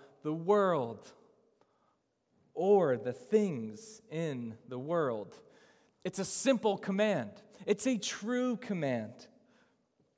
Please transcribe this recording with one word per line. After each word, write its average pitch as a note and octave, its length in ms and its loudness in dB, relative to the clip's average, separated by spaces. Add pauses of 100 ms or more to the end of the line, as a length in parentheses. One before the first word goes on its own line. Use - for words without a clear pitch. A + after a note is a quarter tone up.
(220)
the D#3 100 -2
world E3 800 2 (1400)
or E3+ 420 6
the B2 160 -4
things B2 960 -2
in C3 480 -6 (120)
the B2+ 100 -8
world. C3 580 -2 (680)
It's F#3+ 160 -4
a F#3 40 -2
simple G#3+ 540 0
command. F#3+ 540 0 (340)
It's G#3 220 2
a B3 100 2
true B3 580 -2
command. C3 720 -4 (920)